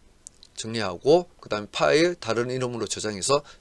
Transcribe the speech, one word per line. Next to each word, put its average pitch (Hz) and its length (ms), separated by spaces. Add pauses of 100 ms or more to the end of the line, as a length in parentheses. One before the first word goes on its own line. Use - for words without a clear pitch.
(560)
정리하고 113 760 (100)
그다음에 104 320
파일 165 440
다른 120 360
이름으로 123 340
저장해서 104 560 (200)